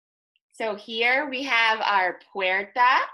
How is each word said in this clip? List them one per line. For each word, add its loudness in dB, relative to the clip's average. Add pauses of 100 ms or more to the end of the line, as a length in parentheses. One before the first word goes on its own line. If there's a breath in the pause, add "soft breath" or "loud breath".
(520)
So -6
here -2
we -6
have 0
our 0 (140)
puerta, 2